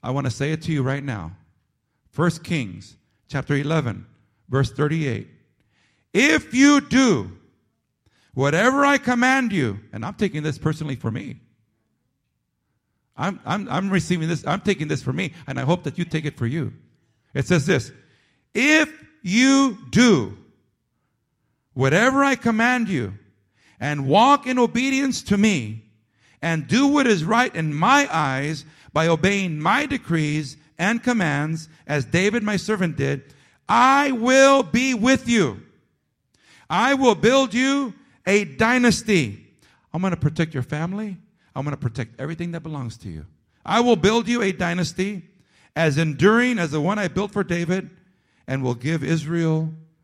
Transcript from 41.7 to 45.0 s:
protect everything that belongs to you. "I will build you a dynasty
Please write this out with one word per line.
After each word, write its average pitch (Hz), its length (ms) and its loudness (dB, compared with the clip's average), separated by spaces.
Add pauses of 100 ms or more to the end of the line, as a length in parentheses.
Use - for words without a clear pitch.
protect 117 420 -8
everything 165 320 -8
that 165 100 -10
belongs 139 360 -10
to - 100 -14
you. 78 160 -12 (400)
"I 214 160 0
will 240 160 4
build 214 320 2
you 247 140 0
a 190 100 0
dynasty 180 680 -6 (520)